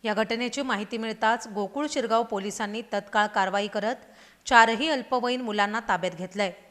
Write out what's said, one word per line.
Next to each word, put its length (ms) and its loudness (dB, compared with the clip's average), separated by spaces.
या 100 0
घटनेची 480 -2
माहिती 360 -4
मिळताच 500 0
गोकुळ 420 -4
शिरगाव 320 2
पोलिसांनी 600 -6
तत्काळ 340 0
कारवाई 400 0
करत 280 -2
चारही 420 6
अल्पवयीन 520 -2
मुलांना 480 0
ताब्यात 240 0
घेतलंय. 400 -4